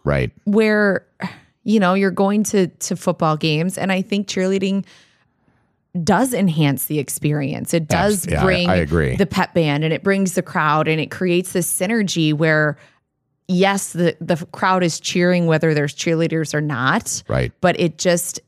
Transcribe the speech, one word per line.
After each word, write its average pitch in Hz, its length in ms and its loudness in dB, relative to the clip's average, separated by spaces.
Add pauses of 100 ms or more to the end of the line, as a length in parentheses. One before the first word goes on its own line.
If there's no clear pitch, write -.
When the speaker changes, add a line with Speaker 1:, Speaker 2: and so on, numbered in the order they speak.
Speaker 1:
Right. 69 300 0 (120)
Speaker 2:
Where, 208 640 2 (560)
you 214 160 2
know, 185 160 2
you're 196 160 2
going 202 340 0
to, 190 220 2
to - 300 -6
football 160 400 0
games, 160 420 -2
and 190 140 -2
I 185 100 0
think 202 240 -4
cheerleading 190 580 -2 (1160)
does 208 320 2
enhance 156 520 0
the 151 120 -2
experience. - 720 -4
It 165 140 0
does 190 400 0
Speaker 1:
Abs-, - 60 -4
yeah, 71 80 0
I, - 40 2
Speaker 2:
bring 180 240 2
Speaker 1:
I 180 80 4
agree. 76 380 0
Speaker 2:
the 190 120 0
pep - 280 -4
band, 151 300 0
and 156 80 0
it 151 100 -4
brings 196 320 0
the 180 80 -2
crowd, 156 460 0
and 156 120 0
it - 120 -6
creates 185 400 0
this 175 200 -2
synergy 185 640 0
where, 151 420 2 (680)
yes, 190 460 0
the, 170 280 0
the 170 320 -2
crowd 185 300 0
is 165 160 -2
cheering 175 480 0
whether 160 280 2
there's 147 200 -2
cheerleaders 160 600 -2
or 151 60 0
not. 147 680 -2
Speaker 1:
Right. - 320 0
Speaker 2:
But 180 180 2
it 170 200 0
just - 480 -2